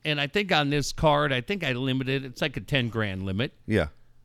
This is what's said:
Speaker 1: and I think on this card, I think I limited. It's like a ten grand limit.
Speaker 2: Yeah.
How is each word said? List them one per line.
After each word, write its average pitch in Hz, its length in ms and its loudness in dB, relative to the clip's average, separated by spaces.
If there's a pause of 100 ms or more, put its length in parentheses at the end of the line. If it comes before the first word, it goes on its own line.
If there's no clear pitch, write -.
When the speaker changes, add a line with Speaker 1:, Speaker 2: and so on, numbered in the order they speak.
Speaker 1:
and 147 160 -2
I 143 60 -2
think 190 260 0
on 147 160 4
this 143 240 0
card, 147 400 4
I 127 80 0
think 180 240 -4
I 131 80 0
limited. 131 520 0
It's 127 180 -12
like 147 160 -2
a - 20 -4
ten 120 300 0
grand 101 340 -2
limit. 98 280 -2 (140)
Speaker 2:
Yeah. 101 200 4 (380)